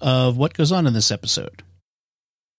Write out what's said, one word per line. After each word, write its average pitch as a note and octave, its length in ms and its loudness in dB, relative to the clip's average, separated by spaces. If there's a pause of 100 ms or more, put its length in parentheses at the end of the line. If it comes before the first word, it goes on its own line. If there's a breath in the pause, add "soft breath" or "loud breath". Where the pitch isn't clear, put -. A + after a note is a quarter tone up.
of B2+ 380 2
what D3 160 -2
goes D#3+ 180 0
on F3+ 140 2
in A#2+ 80 2
this A2 160 0
episode? - 520 -6 (960)